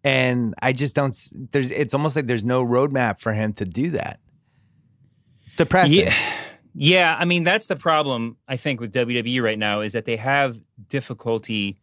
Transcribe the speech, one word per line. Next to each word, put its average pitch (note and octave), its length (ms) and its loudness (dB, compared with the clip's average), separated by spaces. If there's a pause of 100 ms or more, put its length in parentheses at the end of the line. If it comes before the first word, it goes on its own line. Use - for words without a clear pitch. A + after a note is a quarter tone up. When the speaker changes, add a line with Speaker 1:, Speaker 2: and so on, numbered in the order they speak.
Speaker 1:
And B2+ 580 2
I C3+ 100 2
just C3 240 -2
don't, C#3 140 2
s-, - 220 -12 (180)
there's, C3 200 0
it's C3+ 240 -2
almost C#3+ 220 0
like D3 100 -2
there's A2+ 180 0
no B2+ 200 2
roadmap B2 560 0
for A2+ 140 -2
him G#2+ 200 0
to - 100 -6
do A2+ 260 -2
that. - 300 -6 (1300)
It's - 80 -18
depressing. E3+ 520 4
Speaker 2:
Yeah. - 80 2 (600)
Yeah, E3 440 4
I E3+ 80 0
mean, F3 180 2
that's G3 220 2
the F#3 100 -4
problem, C3+ 640 0 (100)
I C3 80 -4
think, B2+ 240 -4
with A2+ 120 -8
W A#2+ 260 0
W A#2 180 -4
E B2+ 40 0
right A2 180 0
now G#2 240 0
is G#2+ 100 -4
that A2+ 140 -6
they A#2 100 -2
have C3 420 0 (300)
difficulty. A2 960 -4